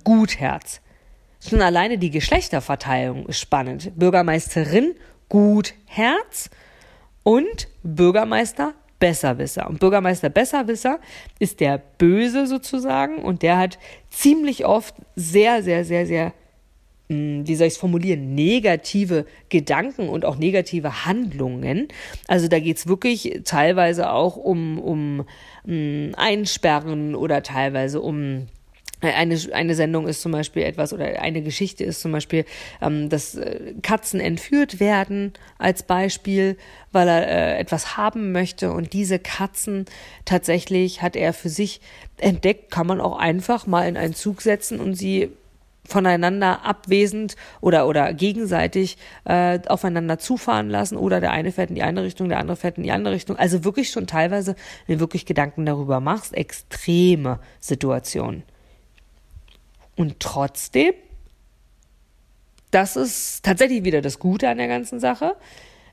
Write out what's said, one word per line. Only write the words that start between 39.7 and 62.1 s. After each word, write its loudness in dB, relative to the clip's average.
tatsächlich, 0
hat -2
er 2
für -8
sich -4
entdeckt, 0
kann -2
man 0
auch -2
einfach 0
mal 2
in -4
einen -2
Zug -6
setzen -2
und -4
sie -2
voneinander 2
abwesend 0
oder, 4
oder 2
gegenseitig, -2
äh, 2
aufeinander 0
zufahren -2
lassen -2
oder 0
der 0
eine -2
fährt -2
in -8
die -4
eine -2
Richtung, -4
der 0
andere -4
fährt -6
in -6
die -4
andere -2
Richtung. -6
Also 0
wirklich -2
schon -6
teilweise, -2
wenn 0
du -2
wirklich -2
Gedanken -2
darüber -2
machst, -4
extreme 0
Situationen. -4
Und -2
trotzdem, 0